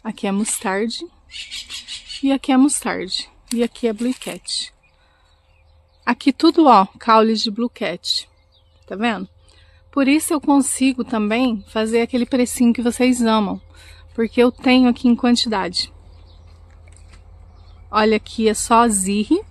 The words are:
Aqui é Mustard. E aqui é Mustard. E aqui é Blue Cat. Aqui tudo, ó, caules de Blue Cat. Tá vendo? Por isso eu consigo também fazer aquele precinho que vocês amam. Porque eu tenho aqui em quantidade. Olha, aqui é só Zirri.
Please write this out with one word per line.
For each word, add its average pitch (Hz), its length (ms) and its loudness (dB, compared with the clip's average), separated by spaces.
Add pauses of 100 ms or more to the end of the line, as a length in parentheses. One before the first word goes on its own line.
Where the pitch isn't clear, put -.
Aqui 214 240 -8
é 196 40 -2
Mustard. 202 720 -4 (1160)
E 277 100 0
aqui 269 200 -2
é 262 60 4
Mustard. 190 680 0 (240)
E 233 120 -2
aqui 233 240 -4
é 220 60 0
Blue 240 200 -4
Cat. - 580 -10 (1300)
Aqui 240 260 0
tudo, 320 360 4
ó, 196 180 8 (140)
caules 220 420 2
de 233 80 -4
Blue 226 180 -4
Cat. - 640 -8 (560)
Tá 190 100 -12
vendo? 202 320 -4 (640)
Por 277 160 2
isso 302 240 2
eu 302 80 0
consigo 262 640 0
também 220 680 -2
fazer 220 320 -2
aquele 240 260 -2
precinho 240 460 2
que 254 100 -2
vocês 247 400 0
amam. 208 360 0 (540)
Porque 226 260 -2
eu 240 120 4
tenho 254 360 4
aqui 240 200 0
em 233 80 6
quantidade. 214 760 -2 (2000)
Olha, 214 260 2
aqui 220 300 -4
é 208 60 2
só 233 340 2
Zirri. 208 640 0